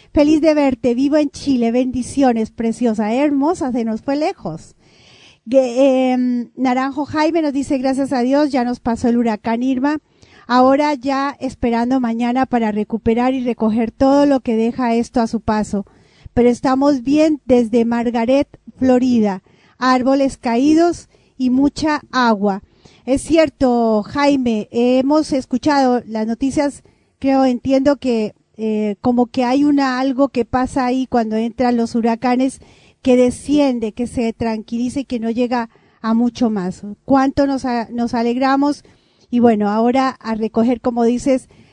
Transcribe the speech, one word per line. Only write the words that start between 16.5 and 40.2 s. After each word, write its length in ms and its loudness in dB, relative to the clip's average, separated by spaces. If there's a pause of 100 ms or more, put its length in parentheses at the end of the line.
bien 420 2
desde 400 2
Margaret, 640 0 (300)
Florida. 640 2 (340)
Árboles 600 0
caídos 720 2 (260)
y 140 -2
mucha 500 0 (100)
agua." 520 0 (420)
Es 160 0
cierto, 800 2
Jaime, 720 0
hemos 600 2
escuchado 760 0
las 200 -4
noticias, 560 -2 (360)
creo, 260 2
entiendo 520 2
que, 380 -2 (220)
eh, 460 -2
como 240 2
que 180 -2
hay 200 2
una, 340 2
algo 300 0
que 180 -2
pasa 400 -2
ahí 200 -2
cuando 300 -2
entran 400 -2
los 180 -2
huracanes, 640 0 (420)
que 140 4
desciende, 760 0
que 140 -6
se 260 -4
tranquiliza 680 -6
y 40 -8
que 160 -6
no 100 -2
llega 380 -2 (320)
a 140 -2
mucho 340 0
más. 340 -4 (220)
Cuánto 420 0
nos 200 -4
a-, 240 -4
nos 240 -4
alegramos 720 0 (460)
y 100 0
bueno, 280 2
ahora 400 0
a 260 -8